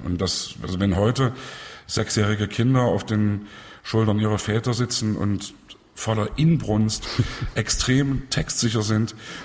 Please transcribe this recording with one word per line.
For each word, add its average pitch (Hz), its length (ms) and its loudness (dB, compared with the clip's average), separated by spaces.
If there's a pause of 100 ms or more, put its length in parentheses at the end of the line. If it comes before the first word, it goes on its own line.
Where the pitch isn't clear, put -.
Und 87 160 -2
das, - 420 -2
also 92 160 -4
wenn 98 180 2
heute 120 360 2 (560)
sechsjährige 104 580 0
Kinder 127 360 2
auf 101 220 2
den 104 420 0 (360)
Schultern 107 380 2
ihrer 107 180 2
Väter 110 360 0
sitzen 113 420 0
und 101 380 -2 (400)
voller 107 420 0
Inbrunst 110 720 2 (240)
<laughs> - 240 -6
extrem 127 760 0
textsicher 117 540 0
sind 110 320 0 (300)